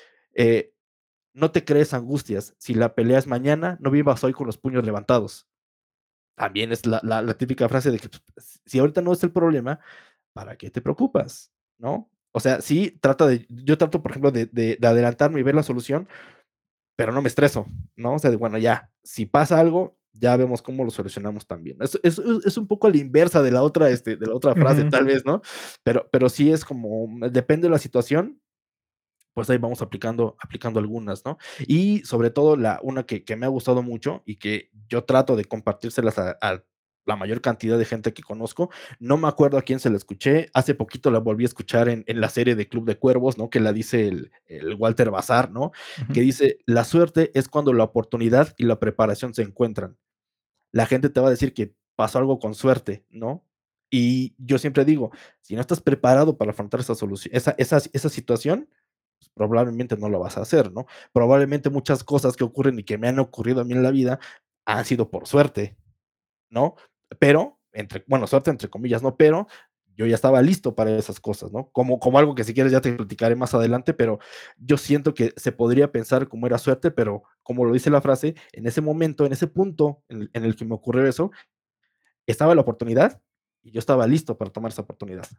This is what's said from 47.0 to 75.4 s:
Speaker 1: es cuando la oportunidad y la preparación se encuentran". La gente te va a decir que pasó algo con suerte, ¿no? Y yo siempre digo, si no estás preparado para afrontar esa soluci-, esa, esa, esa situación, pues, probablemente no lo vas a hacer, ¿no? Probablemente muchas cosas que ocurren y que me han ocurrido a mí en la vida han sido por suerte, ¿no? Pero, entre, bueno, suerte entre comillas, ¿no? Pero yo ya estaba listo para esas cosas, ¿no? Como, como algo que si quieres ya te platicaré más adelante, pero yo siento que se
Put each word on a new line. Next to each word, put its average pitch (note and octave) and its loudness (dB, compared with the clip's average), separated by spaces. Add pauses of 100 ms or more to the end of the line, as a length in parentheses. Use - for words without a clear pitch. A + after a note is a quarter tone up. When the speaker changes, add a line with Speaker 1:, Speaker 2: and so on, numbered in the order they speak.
Speaker 1:
es C3+ 0
cuando C#3+ 0
la A#2 4
oportunidad A#2 0
y A#2+ -4
la A2+ 2
preparación A2 -2
se A#2 -4
encuentran". G#2 -6 (760)
La - 0
gente C3+ 2
te B2+ 0
va C3 4
a - 6
decir B2+ 0
que G#2 -6 (220)
pasó A2 -2
algo C3 0
con G#2+ -8
suerte, B2+ -2
¿no? A#2 -12 (460)
Y B2+ 0
yo C3 0
siempre C#3 0
digo, C#3+ 2 (300)
si - -14
no A#2 -4
estás C3+ -2
preparado C#3 4
para G#2+ -2
afrontar G#2 -6
esa - -4
soluci-, G2 -8
esa, B2+ 0
esa, D3 2 (140)
esa C#3 -2
situación, D3+ -2 (500)
pues, - -20
probablemente A#2 -2
no G#2 -6
lo G2+ -2
vas - -8
a G2 -4
hacer, A2+ 2
¿no? A#2 -10 (260)
Probablemente C#3 2
muchas C#3 -2
cosas C#3 0
que - -2
ocurren B2+ 0
y G2+ -10
que G#2 -6
me A#2 -2
han C3 0
ocurrido B2+ -2
a A#2+ -2
mí A#2+ -6
en B2+ 2
la B2+ 4
vida B2+ 0 (440)
han G#2+ -2
sido A#2 -2
por - -10
suerte, C3+ 0 (720)
¿no? B2+ 0 (440)
Pero, D#3 4 (140)
entre, G2+ -10
bueno, C3+ 0
suerte C3+ 0
entre A2+ -6
comillas, A#2 -4
¿no? C3+ -4
Pero D#3+ 4 (480)
yo G#2+ -4
ya A#2 2
estaba C3 4
listo C3+ 2
para A2 0
esas G#2 -6
cosas, G2 -8
¿no? A#2 -10
Como, B2+ 0
como B2+ 4
algo D3 4
que A#2+ -4
si A2 -8
quieres C3 2
ya C3 4
te B2 -2
platicaré A#2 -2
más B2+ -4
adelante, A#2+ 0
pero A2+ 0 (380)
yo B2 0
siento C#3+ 0
que - 0
se - -6